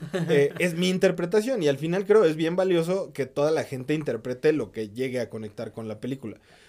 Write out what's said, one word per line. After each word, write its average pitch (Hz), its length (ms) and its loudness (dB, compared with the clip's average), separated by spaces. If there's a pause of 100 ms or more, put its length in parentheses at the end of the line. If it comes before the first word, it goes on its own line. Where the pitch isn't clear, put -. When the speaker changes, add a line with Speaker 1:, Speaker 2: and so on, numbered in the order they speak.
(280)
Speaker 1:
eh, 143 280 4
Speaker 2:
<laughs> - 40 -8
Speaker 1:
es 175 140 2
mi 180 160 0
interpretación 185 720 2
y 151 60 2
al 139 100 2
final 170 300 -2
creo 214 180 6
es 156 100 4
bien 165 200 -2
valioso 180 580 0
que 139 140 -4
toda 147 240 0
la 147 120 0
gente 127 300 -6
interprete 127 580 -2
lo 131 200 -2
que 110 180 -8
llegue 127 300 -4
a 113 100 -6
conectar 110 420 -12
con 113 160 -10
la 104 120 -10
película. 123 400 -8 (300)